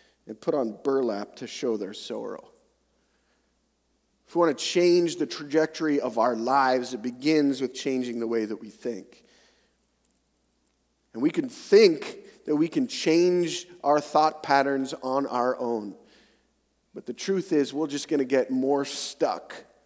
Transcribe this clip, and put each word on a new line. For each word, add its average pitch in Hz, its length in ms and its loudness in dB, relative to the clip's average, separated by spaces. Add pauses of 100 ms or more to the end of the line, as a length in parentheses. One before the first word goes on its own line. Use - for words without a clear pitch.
(260)
and 110 140 -14
put 160 140 -2
on 117 280 -2
burlap 117 540 -2
to 127 100 -12
show 117 300 -4
their 104 180 -8
sorrow. 104 560 -10 (1800)
If - 80 -14
we 170 60 2
want 156 180 2
to - 60 -6
change 175 520 2
the 156 80 -2
trajectory 156 760 -2
of 117 180 -2
our 117 160 2
lives, 127 600 0
it 110 60 -10
begins 135 600 0
with 127 140 -4
changing 127 440 -4
the 117 80 -4
way 113 180 0
that 104 120 -6
we 110 140 -16
think. - 540 -12 (1900)
And 113 80 -6
we 151 80 4
can 143 180 -2
think - 760 4 (200)
that 156 100 0
we 156 140 2
can 135 180 0
change 175 800 2 (160)
our 147 180 4
thought 156 420 0
patterns 139 600 2
on 131 240 0
our 123 320 0
own. 113 380 -4 (960)
But - 120 -16
the 123 60 -6
truth 185 400 -4
is, 143 200 4
we're 151 160 -2
just 139 200 -6
gonna 143 160 0
get 127 260 2
more 135 340 0
stuck - 800 -6 (220)